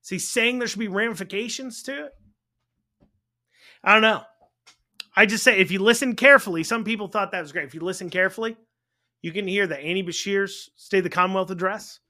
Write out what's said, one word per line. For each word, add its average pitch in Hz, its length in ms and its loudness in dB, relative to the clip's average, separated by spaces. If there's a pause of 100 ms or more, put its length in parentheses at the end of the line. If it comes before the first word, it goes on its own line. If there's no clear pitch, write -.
is - 60 -18
he 185 100 -6
saying 240 400 0
there 240 80 -4
should 196 120 -8
be 220 80 -4
ramifications 220 960 -6
to 285 220 -10
it? 277 60 -18 (1700)
I 190 100 6
don't 220 80 8
know. 220 220 2 (920)
I 208 100 6
just 208 180 -2
say, 220 160 4
if 170 100 4
you 190 100 -2
listen 233 360 2
carefully, 233 480 6
some 226 200 -4
people 208 240 -6
thought 196 240 -4
that 185 100 -6
was 147 100 -12
great. 156 140 -6
If 131 100 -18
you 160 60 -10
listen 180 280 -6
carefully, 190 480 -2 (640)
you 170 100 -8
can 196 160 -6
hear 196 200 0
that 143 140 -6
Annie 180 220 -2
Bashir's 196 720 -4
State - 240 0
of 180 40 0
the 175 60 -2
Commonwealth 185 420 0
address. 190 480 -6 (100)